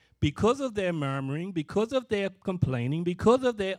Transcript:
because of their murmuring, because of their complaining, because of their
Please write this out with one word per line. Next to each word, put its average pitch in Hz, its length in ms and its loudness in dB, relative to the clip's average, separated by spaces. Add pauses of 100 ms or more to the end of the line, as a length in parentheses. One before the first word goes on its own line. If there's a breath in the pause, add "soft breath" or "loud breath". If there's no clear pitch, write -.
(220 soft breath)
because 202 380 2
of 254 140 -4
their 185 180 0
murmuring, 139 580 -4
because 196 420 -2
of 254 160 -2
their 196 220 -2
complaining, 156 720 -2
because 208 400 4
of 240 140 0
their 190 220 -4